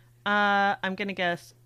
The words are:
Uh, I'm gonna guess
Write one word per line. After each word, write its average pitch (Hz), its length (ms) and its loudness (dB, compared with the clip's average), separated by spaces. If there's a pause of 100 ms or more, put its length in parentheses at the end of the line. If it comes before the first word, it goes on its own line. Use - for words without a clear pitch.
(260)
Uh, 202 480 2 (100)
I'm 190 120 -4
gonna 196 180 -6
guess 175 400 -4 (120)